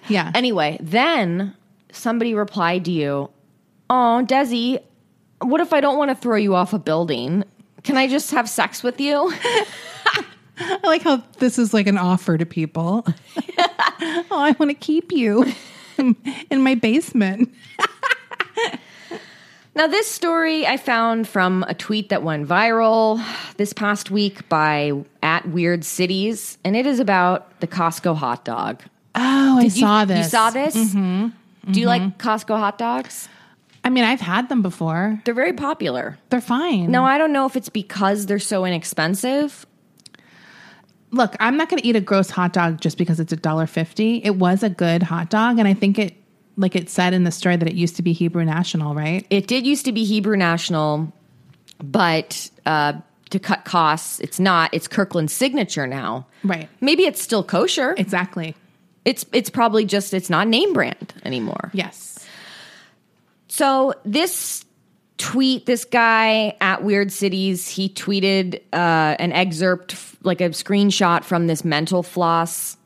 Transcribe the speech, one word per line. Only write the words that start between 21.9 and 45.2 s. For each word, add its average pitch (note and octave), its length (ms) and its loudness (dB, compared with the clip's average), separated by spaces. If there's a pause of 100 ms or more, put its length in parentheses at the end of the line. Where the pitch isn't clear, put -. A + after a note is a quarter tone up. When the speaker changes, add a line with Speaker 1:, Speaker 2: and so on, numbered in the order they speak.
Speaker 2:
that G3 140 0
went D3+ 240 -4
viral A3 760 2 (320)
this G3+ 160 -2
past G#3 400 -4
week G3+ 380 -2
by D3+ 420 2 (320)
at E3 240 0
Weird E3+ 380 0
Cities, F#3+ 800 -4
and F#3+ 100 0
it B3 100 0
is C4 140 0
about F#3 600 0
the E3+ 60 -2
Costco E3 500 -2
hot B2+ 260 -4
dog. A2+ 380 -6 (340)
Speaker 1:
Oh, C4+ 420 4
I B3 60 8
Speaker 2:
Did G#3 120 4
you, A#3+ 60 2
Speaker 1:
saw G#3+ 200 6
Speaker 2:
you G#3 60 4
Speaker 1:
this. E3 240 2
Speaker 2:
saw A3 180 4
this? C#4 260 -2
Speaker 1:
Mm-hmm. G3+ 520 0 (440)
Speaker 2:
Do F#3+ 80 4
you A#3 80 2
Speaker 1:
Mm-hmm. F3+ 200 4
Speaker 2:
like F#3+ 100 -4
Costco G#3+ 400 -2
hot G#3 200 -2
dogs? A#3+ 520 -6 (540)
Speaker 1:
I B3+ 60 2
mean, B3+ 140 4
I've A#3+ 160 2
had G3+ 300 -2
them B3 120 2
before. F3+ 600 -2
Speaker 2:
They're A#3+ 100 -2
very C#4 200 0
popular. A3 640 -4 (120)
Speaker 1:
They're B3 120 0
fine. A#3+ 500 0
Speaker 2:
Now, B3+ 140 4
I C4+ 120 4
don't D#4 140 2
know C4+ 140 2
if C4+ 100 -4
it's - 140 -6
because G3+ 560 -2
they're G3 140 0
so F#3+ 260 -2
inexpensive. G3 1000 -2 (1500)
Speaker 1:
Look, A#3 280 2
I'm A#3 160 2
not D#4+ 140 0
gonna D#4+ 160 0
eat A#3 100 4
a G#3+ 60 2
gross G3 280 2
hot F3+ 240 0
dog E3 280 0
just - 160 -2
because E3+ 240 0
it's D#3+ 100 -4
a E3 60 -2
dollar D#3+ 280 -2
fifty. G#3+ 580 -2
It G#3 120 0
was F#3 260 2
a A3 80 0
good E3+ 340 0
hot E3+ 260 -4